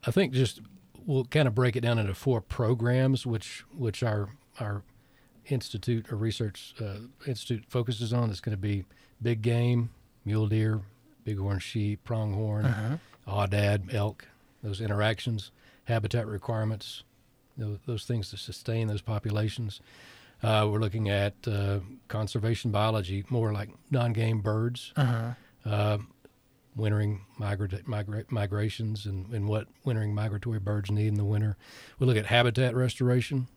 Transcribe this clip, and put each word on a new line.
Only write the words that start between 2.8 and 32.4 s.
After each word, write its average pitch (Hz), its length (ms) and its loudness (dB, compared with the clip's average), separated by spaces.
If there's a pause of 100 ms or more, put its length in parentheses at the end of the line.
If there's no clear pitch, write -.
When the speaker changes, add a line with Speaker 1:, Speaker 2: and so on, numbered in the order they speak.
Speaker 1:
which, 113 480 -4
which 120 300 -2
our, 107 260 0 (300)
our 101 240 -6 (680)
institute 113 600 -2
or 117 60 -4
research, 107 640 -4
uh, 101 180 -6 (300)
institute 117 400 -4
focuses 117 440 -2
on. 120 180 2
It's 98 100 -6
gonna 107 160 -2
be 101 280 -2 (380)
big 117 180 0
game, 120 500 2 (340)
mule 107 240 2
deer, 110 320 2 (440)
bighorn 98 360 -2
sheep, 104 440 -2
pronghorn, 107 600 0
Speaker 2:
Uh-huh. 113 300 0 (320)
Speaker 1:
aoudad, 101 680 2
elk, 104 320 -2 (360)
those 101 180 -6
interactions, 107 720 0 (320)
habitat 113 420 0
requirements, 110 760 -4 (520)
tho-, 104 300 -4
those 113 180 -4
things 113 260 -2
to 104 60 -14
sustain 113 520 -4
those 104 140 -2
populations. 107 800 -2 (640)
Uh, 107 280 4
we're 104 100 2
looking 107 280 0
at, 101 260 2 (120)
uh, 101 320 0 (300)
conservation 110 640 0
biology, 101 580 0
more 113 220 2
like 98 180 -6 (200)
non-game 113 500 2
birds. 110 560 0
Speaker 2:
Uh-huh. 120 340 2 (340)
Speaker 1:
Uh, 104 340 2 (800)
wintering 107 460 2 (180)
migra-, 101 440 -2
migra-, 107 460 -4
migrations 104 760 -2
and, 98 260 -6
and 104 160 0
what 107 180 0 (180)
wintering 107 300 0
migratory 107 440 -2
birds 101 320 -2
need 107 180 2
in 107 60 2
the 104 100 2
winter. 107 320 2 (420)
We 131 80 4
look 123 120 6
at 101 80 -2
habitat 120 480 4